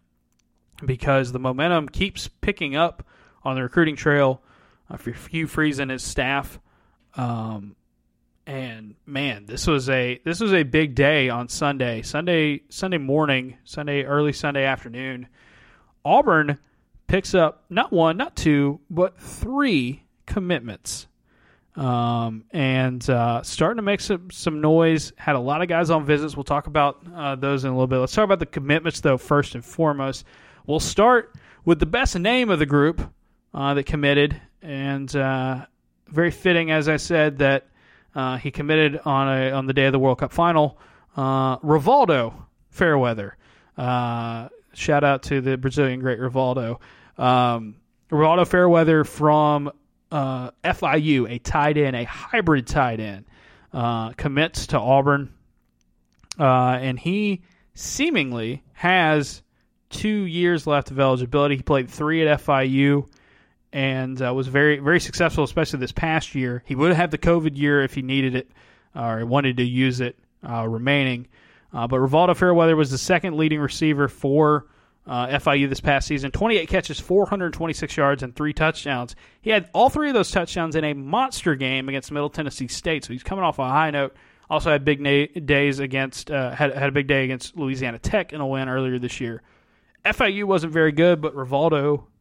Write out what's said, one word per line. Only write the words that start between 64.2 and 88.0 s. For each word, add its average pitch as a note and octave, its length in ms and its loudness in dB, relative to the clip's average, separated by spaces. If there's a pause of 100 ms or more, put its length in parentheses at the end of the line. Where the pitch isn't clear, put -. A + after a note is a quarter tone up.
uh, B2 100 0
was C3 160 -2
very, C#3+ 300 4
very D3 200 4
successful, E3 460 0
especially D3+ 360 -2
this B2 120 -6
past D#3+ 420 -2
year. B2 300 -4
He - 100 -8
would C#3+ 140 2
have F3+ 80 4
had E3+ 140 0
the D3+ 80 -4
covid D#3+ 400 0
year D3 240 4
if C3 100 -2
he C#3+ 80 -6
needed C3 340 -2
it, B2+ 160 -6 (460)
uh, - 60 -8
or A2+ 240 -4
wanted C3 320 0
to B2 40 0
use B2 380 0
it, B2 180 -6 (240)
uh, A#2 240 -6
remaining. B2 640 -2 (420)
Uh, A#2+ 160 -4
but B2+ 140 0
Rivaldo D#3 340 4
Fairweather E3+ 420 6
was D3 140 2
the C3 60 -2
second E3+ 400 0
leading D#3 240 0
receiver C#3+ 480 0
for, D3 600 2 (380)
uh, B2 240 -4
F C#3+ 180 0
I C#3+ 60 4
U C#3 140 2
this C3+ 120 -4
past C#3 260 2
season. C#3 240 -4
Twenty-eight G3+ 380 0
catches, E3 320 -2
four G3 260 2
hundred F3+ 280 -4
twenty-six E3 420 -6
yards, C#3 260 0
and B2 140 -12
three D3+ 160 -4
touchdowns. C#3+ 640 -4 (240)
He - 80 -6
had G#3 240 0
all A3+ 160 4
three D4 200 -2
of C4+ 60 -2
those G3+ 160 2
touchdowns E3+ 460 -2
in D#3 80 0
a D3+ 100 -2
monster E3 600 -2
game C3 340 -2
against C#3 240 -8
Middle D3 160 -4
Tennessee C#3 400 -8
State, - 360 -6
so A#2 100 -12
he's B2+ 80 -12
coming F#3+ 220 -4
off D#3 140 -2
a C3+ 100 -2
high D#3 220 2
note. C#3 240 -2 (360)
Also D#3 200 0
had D3 140 2
big C#3+ 160 2
na-, C#3+ 260 2 (180)
days C#3 340 2
against, C3+ 520 -6
uh, C3+ 200 -2
had, C#3 240 0
had C#3 140 -2
a C3+ 40 -2
big C#3 140 0
day C3+ 180 2
against C3 320 -8
Louisiana C3 420 -6
Tech - 360 -4